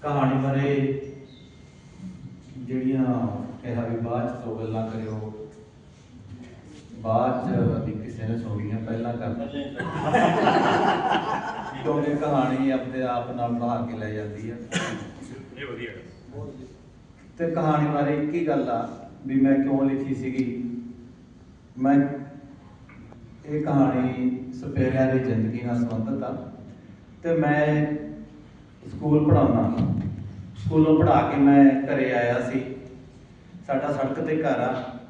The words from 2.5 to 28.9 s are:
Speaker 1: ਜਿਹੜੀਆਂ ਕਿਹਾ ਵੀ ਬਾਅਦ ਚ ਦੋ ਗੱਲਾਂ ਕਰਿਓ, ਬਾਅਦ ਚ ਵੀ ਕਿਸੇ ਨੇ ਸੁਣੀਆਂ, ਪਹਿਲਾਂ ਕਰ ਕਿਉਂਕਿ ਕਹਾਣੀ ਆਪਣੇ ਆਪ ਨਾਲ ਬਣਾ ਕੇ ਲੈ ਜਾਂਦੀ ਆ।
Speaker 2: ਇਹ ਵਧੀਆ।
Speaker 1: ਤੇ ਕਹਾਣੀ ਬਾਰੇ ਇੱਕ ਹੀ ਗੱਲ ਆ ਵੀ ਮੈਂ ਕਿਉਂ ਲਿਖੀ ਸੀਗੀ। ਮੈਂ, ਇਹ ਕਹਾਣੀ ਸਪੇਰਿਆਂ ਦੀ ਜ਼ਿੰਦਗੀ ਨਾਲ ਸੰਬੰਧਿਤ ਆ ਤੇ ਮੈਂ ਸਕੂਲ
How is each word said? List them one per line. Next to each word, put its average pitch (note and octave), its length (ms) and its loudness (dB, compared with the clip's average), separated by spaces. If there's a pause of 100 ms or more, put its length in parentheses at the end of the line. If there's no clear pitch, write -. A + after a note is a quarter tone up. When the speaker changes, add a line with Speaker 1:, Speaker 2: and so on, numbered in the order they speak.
Speaker 1:
ਜਿਹੜੀਆਂ C3 460 0 (580)
ਕਿਹਾ A#2 240 -4
ਵੀ A2+ 100 -4
ਬਾਅਦ A#2 320 -2
ਚ - 160 -8
ਦੋ A2+ 100 -6
ਗੱਲਾਂ A2 360 -4
ਕਰਿਓ, G#2+ 420 -8 (1700)
ਬਾਅਦ A2+ 520 0
ਚ B2 60 0 (280)
ਵੀ - 80 -4
ਕਿਸੇ A2 360 -8
ਨੇ A2+ 100 -2
ਸੁਣੀਆਂ, G#2+ 400 -4
ਪਹਿਲਾਂ A2+ 360 -4
ਕਰ A#2 200 -4 (2500)
ਕਿਉਂਕਿ D3 320 2
ਕਹਾਣੀ C3+ 540 2
ਆਪਣੇ B2+ 320 -2
ਆਪ A#2+ 320 -2
ਨਾਲ A#2+ 180 -2
ਬਣਾ A#2 400 -2
ਕੇ A2 60 -8
ਲੈ G#2+ 120 -6
ਜਾਂਦੀ G#2+ 400 -8
ਆ। A#2 40 -8 (1040)
Speaker 2:
ਇਹ C#3 140 -10
ਵਧੀਆ। B2 760 -14 (920)
Speaker 1:
ਤੇ E3+ 120 -2
ਕਹਾਣੀ D3+ 440 2
ਬਾਰੇ C#3+ 280 0
ਇੱਕ D3+ 120 -2
ਹੀ E3 120 0
ਗੱਲ C3 240 0
ਆ - 380 -6 (180)
ਵੀ C3 140 2
ਮੈਂ C3+ 140 6
ਕਿਉਂ C3+ 300 2
ਲਿਖੀ C3+ 300 0
ਸੀਗੀ। B2 500 -2 (1120)
ਮੈਂ, C#3 300 4 (1400)
ਇਹ D3+ 180 -2
ਕਹਾਣੀ B2+ 760 2 (140)
ਸਪੇਰਿਆਂ C3 640 2
ਦੀ B2+ 40 4
ਜ਼ਿੰਦਗੀ A2 460 0
ਨਾਲ A#2+ 120 -2
ਸੰਬੰਧਿਤ A2+ 460 -2
ਆ - 300 -8 (720)
ਤੇ E3+ 120 2
ਮੈਂ D3+ 520 4 (1040)
ਸਕੂਲ D3+ 400 4